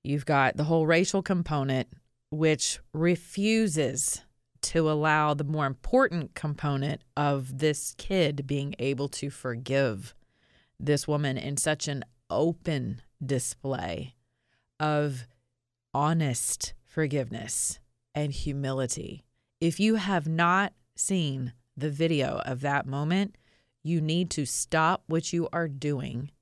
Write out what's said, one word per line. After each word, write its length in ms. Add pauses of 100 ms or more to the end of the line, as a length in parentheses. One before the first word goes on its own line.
you've 240
got 300
the 80
whole 240
racial 340
component, 680 (420)
which 480 (140)
refuses 1300 (380)
to 280
allow 440
the 100
more 220
important 720
component 680 (160)
of 400
this 400
kid 500
being 320
able 300
to 200
forgive 840 (640)
this 260
woman 320
in 200
such 320
an 160 (240)
open 720 (220)
display 920 (640)
of 480 (640)
honest 800 (120)
forgiveness 960 (360)
and 160
humility. 960 (340)
If 220
you 140
have 340
not 420 (240)
seen 560 (260)
the 120
video 560
of 160
that 260
moment, 480 (480)
you 160
need 300
to 160
stop 640
what 260
you 180
are 160
doing. 640 (100)